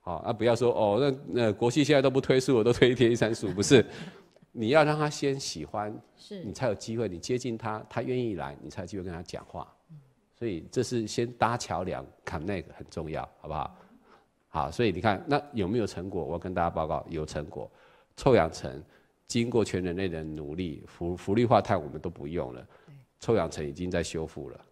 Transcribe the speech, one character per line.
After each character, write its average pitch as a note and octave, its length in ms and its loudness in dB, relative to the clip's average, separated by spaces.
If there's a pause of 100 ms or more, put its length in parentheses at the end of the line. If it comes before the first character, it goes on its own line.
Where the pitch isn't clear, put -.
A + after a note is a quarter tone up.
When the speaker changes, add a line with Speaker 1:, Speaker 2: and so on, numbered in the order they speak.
Speaker 1:
好， E2+ 180 -8
啊， A#2 140 -6
不 G#2+ 120 -4
要 A#2+ 100 6
说 A#2+ 240 2
，“哦， G#2 220 4
那， C3+ 420 0
那 A2 100 4
国 A#2 160 2
际 D3 140 2
现 C3+ 100 4
在 C#3 80 8
都 C3+ 80 4
不 C3 120 2
推 C3 180 4
素， C3 180 4
我 A2 60 6
都 A#2+ 100 6
推 B2 180 8
一 B2 40 2
天 A#2 160 6
一 A#2+ 60 4
餐 A2+ 180 2
素。” G#2 180 -4
不 F#2+ 80 -4
是， A2 240 10 (340)
Speaker 2:
<laughs> - 360 -20
Speaker 1:
你 A2 140 -2
要 D3+ 160 8
让 D3+ 120 2
他 D3+ 140 0
先 C#3 300 -2
喜 - 240 -8
欢， G#2 280 -6 (240)
Speaker 2:
是。 F#3+ 280 -16
Speaker 1:
你 G2+ 80 -8
才 B2+ 160 -2
有 G#2 60 0
机 A2+ 220 -8
会， A2+ 120 -2
你 F2 100 -8
接 B2+ 180 -4
近 A#2+ 220 -6
他， G#2+ 320 -8
他 A#2+ 120 -4
愿 B2+ 140 -2
意 A#2+ 200 -2
来， C#2+ 260 -8
你 C#2+ 80 -14
才 G2 120 -10
有 F2 40 -8
机 G2+ 100 -10
会 F#2 60 -6
跟 F2+ 100 -8
他 E2 120 -10
讲 E2 220 -12
话。 D2 200 -12 (240)
Speaker 2:
嗯。 D#3+ 60 -20 (420)
Speaker 1:
所 A#2 100 -4
以 F2 240 -6
这 B2+ 100 0
是 A#2 240 -2
先 A#2 180 -2 (100)
搭 A#2 220 2
桥 F2+ 280 -4
梁， C2+ 200 -6 (220)
connect F2 380 -6 (120)
很 - 140 -14
重 D#2+ 180 -8
要， C#2+ 140 -4 (180)
好 - 60 -16
不 D2+ 80 -6
好？ - 240 -6 (680)
好， D2 240 -2
所 B2 120 0
以 G#2+ 60 4
你 F2 100 -4
看， G2 260 0
那 C#3+ 140 2 (120)
有 G2 160 0
没 A#2+ 100 0
有 G#2 80 0
成 F#2 240 -8
果？ E2+ 140 -4
我 C#2 80 -6
要 E2+ 60 -4
跟 F2+ 140 -8
大 F2+ 80 0
家 E2+ 80 2
报 E2 160 -2
告， D#2 240 -4
有 D#2 160 -6
成 D#2 220 -6
果。 - 240 -12 (460)
臭 C3+ 180 6
氧 D#2+ 160 6
层 C#2 320 -10 (460)
经 A#2 200 0
过 A#2 160 4
全 F#2+ 180 -2
人 F2 120 -2
类 F#2+ 140 -2
的 D#2+ 160 -6
努 D#2 320 -8
力， F2 300 -6
氟-， F2 300 -6
氟 G2 200 -2
氯 A#2+ 100 4
化 A2 160 6
碳 F#2+ 180 0
我 D2+ 80 -10
们 D2+ 120 -10
都 F2+ 100 -6
不 D2 160 -12
用 D2 260 -6
了， B1 80 -14 (260)
Speaker 2:
对。 C#3+ 80 -20 (260)
Speaker 1:
臭 A#2 160 2
氧 E2+ 120 2
层 - 160 -8
已 C#2+ 80 -6
经 F2 160 -6
在 F2 140 0
修 D#2+ 240 -4
复 C#2 240 -12
了。 - 100 -18 (120)